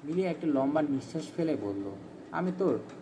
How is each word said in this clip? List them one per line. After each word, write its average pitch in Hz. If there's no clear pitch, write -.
মিলিয়া 175
একটা 160
লম্বা 143
নিঃশ্বাস 143
ফেলে 160
বলল, 98
"আমি 175
তোর 165